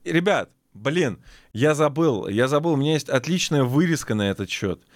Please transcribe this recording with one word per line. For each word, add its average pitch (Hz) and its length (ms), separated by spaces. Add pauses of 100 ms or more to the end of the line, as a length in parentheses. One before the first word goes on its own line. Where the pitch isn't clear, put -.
ребят, 170 460 (240)
блин, 135 440 (340)
я 147 220
забыл, 147 540
я 110 200
забыл, 151 240
у 147 40
меня 143 180
есть 147 140
отличная 147 540
вырезка 139 520
на 104 160
этот 98 200
счет. 90 320 (140)